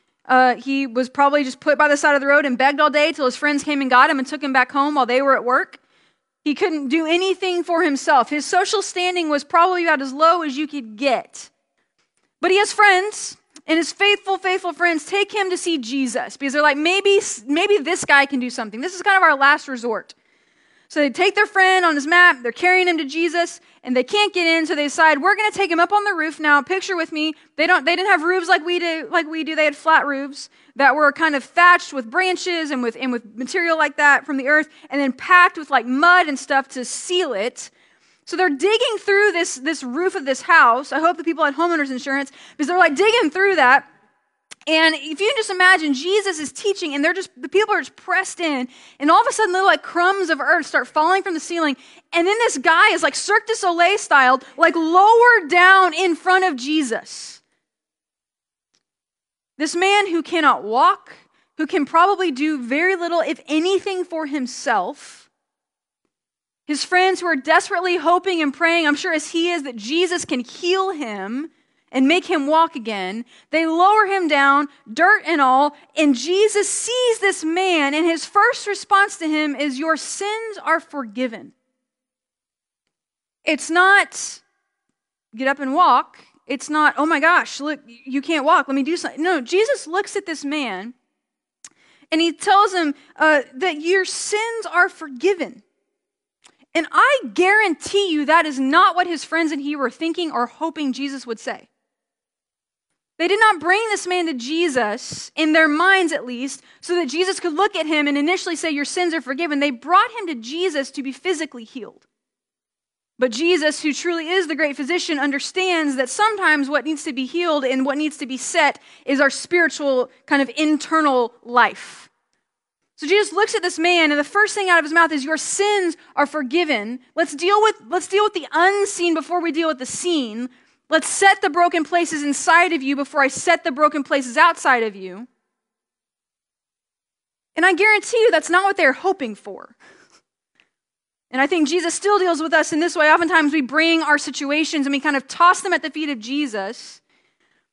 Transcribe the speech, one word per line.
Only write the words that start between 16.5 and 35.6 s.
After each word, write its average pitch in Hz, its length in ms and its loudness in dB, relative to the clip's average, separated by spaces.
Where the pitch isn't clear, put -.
they're 294 80 0
like, 294 160 2
"Maybe, 392 440 2
maybe 370 320 2
this 320 260 -4
guy 277 220 4
can 277 140 -6
do 247 100 -6
something. 220 320 -10
This 370 140 -8
is 359 80 -14
kind 392 120 2
of 370 80 4
our 302 140 4
last 285 300 2
resort." 233 480 -8
So - 120 -4
they 285 100 2
take 370 240 0
their 415 140 2
friend 370 360 4
on 320 120 2
his 277 100 -4
mat, 339 380 4
they're 240 80 -2
carrying 359 360 2
him 339 120 0
to 311 60 -4
Jesus, 330 540 -4
and 254 140 -2
they 254 60 2
can't 415 280 0
get 349 140 -2
in, 330 220 2
so 330 80 -2
they 294 80 -2
decide, 302 360 2
"We're 381 160 2
gonna 427 140 -2
take 392 220 -2
him 330 80 0
up 359 120 2
on 415 120 2
the 403 100 -2
roof 311 260 -4
now." 294 220 4
Picture 370 340 -6
with 330 160 -6
me, 311 220 -4
they 302 100 0
don't, 339 200 2
they 339 100 2
didn't 381 160 0
have 320 100 2
roofs 349 260 0
like 349 160 2
we 349 140 -2
do, 330 340 -4
like 330 160 -2
we 320 160 -8
do. 311 120 -6
They 302 100 2
had 294 100 -2
flat 311 300 2
roofs 277 420 -8
that 254 200 4
were 294 160 4
kind 302 240 -2
of 262 80 -4
thatched 349 480 4
with 233 200 -8
branches 359 580 -2
and 254 140 -4
with, 233 160 -4
and 254 120 -4
with 233 140 -6
material 320 440 -2
like 294 180 0
that 285 300 4
from 285 100 -4
the 262 100 -4
earth, 302 220 2
and 277 100 -2
then 269 100 0
packed 359 460 4
with, 294 140 -10